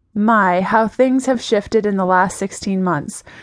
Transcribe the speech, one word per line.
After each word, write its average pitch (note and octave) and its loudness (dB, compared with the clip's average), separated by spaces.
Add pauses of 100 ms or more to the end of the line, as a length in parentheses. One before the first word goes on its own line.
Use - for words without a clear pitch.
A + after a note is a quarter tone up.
(120)
My, G#3 2
how A3 2
things C4 0
have B3+ 0
shifted G#3 0
in G3+ 0
the F#3+ 0
last F#3 2
sixteen G3 -4
months. E3+ -4 (200)